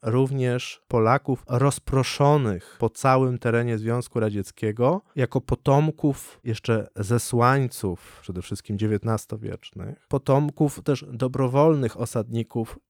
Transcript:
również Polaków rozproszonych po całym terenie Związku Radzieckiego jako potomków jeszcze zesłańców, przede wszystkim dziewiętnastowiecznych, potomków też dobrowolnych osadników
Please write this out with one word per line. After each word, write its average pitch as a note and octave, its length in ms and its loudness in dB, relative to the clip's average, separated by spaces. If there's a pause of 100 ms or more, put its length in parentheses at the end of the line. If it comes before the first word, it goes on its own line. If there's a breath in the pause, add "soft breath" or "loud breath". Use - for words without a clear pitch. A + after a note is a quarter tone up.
również B2+ 840 0
Polaków B2 600 2
rozproszonych C3 1300 0
po A2+ 100 2
całym C3 480 2
terenie A#2 400 0
Związku A#2 420 -2
Radzieckiego A2 800 -2 (140)
jako B2+ 260 -2
potomków C#3+ 1000 0
jeszcze A2+ 520 -2
zesłańców, A#2+ 1300 0
przede F2+ 200 -10
wszystkim - 360 -8
dziewiętnastowiecznych, A2 1300 -6
potomków C#3+ 760 0
też C#3+ 300 -2
dobrowolnych C3 840 2
osadników A#2 800 -4 (100)